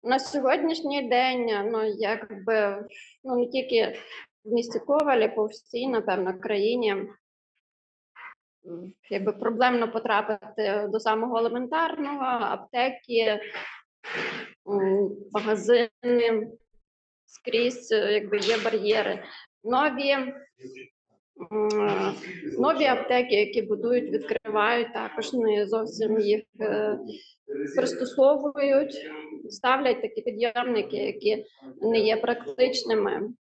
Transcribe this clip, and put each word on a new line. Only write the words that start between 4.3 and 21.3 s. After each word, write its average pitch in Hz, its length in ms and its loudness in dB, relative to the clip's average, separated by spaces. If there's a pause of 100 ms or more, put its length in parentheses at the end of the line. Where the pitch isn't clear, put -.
в 214 80 -2
місті 233 260 0
Ковалі, 277 560 4
по 214 100 0
всій, 240 420 -6
напевно, 190 520 0
країні, 214 520 0
м, 196 160 -4 (2000)
якби 196 240 -2
проблемно 233 580 2
потрапити 214 1000 -2
до 214 80 -2
самого 226 380 0
елементарного, 277 880 -2
аптеки, 240 1120 0 (1300)
м, 196 400 4 (240)
магазини, 226 1120 2 (800)
скрізь, 240 680 -2
е, 208 220 2
якби, 208 240 0
є 208 260 2
бар'єри. 208 600 0 (400)
Нові, 269 480 2 (1400)